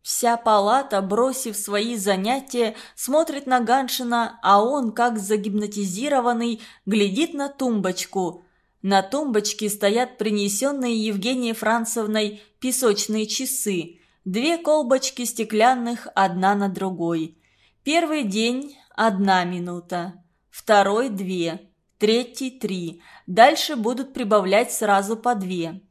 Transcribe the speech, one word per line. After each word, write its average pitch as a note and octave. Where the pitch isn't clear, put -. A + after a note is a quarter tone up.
Вся A#3
палата, A3
бросив A3+
свои G#3
занятия, A3
смотрит C#4+
на B3+
Ганшина, A#3+
а G3+
он, B3
как A#3
загипнотизированный, G#3+
глядит G#3
на C#4
тумбочку. G3
На G3
тумбочке G#3+
стоят G#3
принесенные A3
Евгенией A3+
Францевной G#3+
песочные A3
часы. G3+
Две B3+
колбочки C4+
стеклянных, A#3
одна F#3+
на G3+
другой. E3+
Первый D#4
день — A#3
одна G3
минута, F3
второй — G#3
две, F#3
третий — B3
три. F3+
Дальше C#4
будут A#3+
прибавлять G#3
сразу G3+
по A#3+
две. F#3